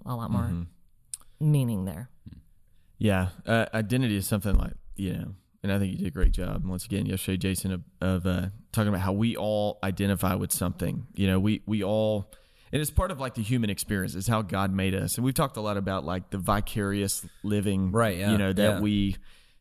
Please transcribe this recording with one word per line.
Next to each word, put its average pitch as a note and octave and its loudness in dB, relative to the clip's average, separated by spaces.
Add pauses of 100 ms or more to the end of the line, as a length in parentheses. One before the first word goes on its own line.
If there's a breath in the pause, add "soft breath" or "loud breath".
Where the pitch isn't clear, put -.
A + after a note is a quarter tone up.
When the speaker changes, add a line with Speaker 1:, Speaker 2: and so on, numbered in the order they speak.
Speaker 1:
a B2+ -4
lot A#2 -4
more F#2+ 2
Speaker 2:
Mm-hmm. - -4
Speaker 1:
meaning A#2+ 2
there. F#2+ -8 (880)
Speaker 2:
Yeah. F#2 4 (180)
Uh, A2+ 4
identity A2 2
is G2 0
something, G2+ 0
like, - 0 (220)
you F#2+ -2
know, F#2 -8 (280)
and G2 0
I G2 2
think G2 0
you - -6
did G3 -2
a - -6
great F#2 4
job. G2 -2
Once F#2 -4
again, G2 -2
yesterday, F#2+ -2
Jason, F#2+ -2
of, F2+ -6 (200)
of, F#2 2
uh, F#2 0 (240)
talking G#2+ 2
about G2+ 0
how F#2+ 0
we A2+ 2
all G#2 0
identify F#2+ 2
with F#2+ -2
something. - -2
You G2 2
know, F#2+ 4
we, G#2 2
we G#2 0
all, G#2+ 0 (420 soft breath)
and C#3+ 0
it's D3 -4
part F#3+ 0
of, D#3+ -8
like, C3 -6
the A#2 -4
human A2 0
experience. G2 -2
It's F#2 -6
how A2+ 2
God G2 -2
made F#2+ 2
us. G2+ -2
And A#2 0
we've C3 2
talked C#3+ 0
a G#2+ -6
lot G#2 -2
about, F#2+ -2
like, F2+ -4
the G2 -6
vicarious G2+ 0 (180)
living, G2 0
Speaker 3:
Right, G#2+ 2
yeah, G2+ 2
Speaker 2:
you G#2+ 4
know, F#2+ 2
that G#2 4
Speaker 3:
yeah. F2 -2
Speaker 2:
we, G#2 2 (440 soft breath)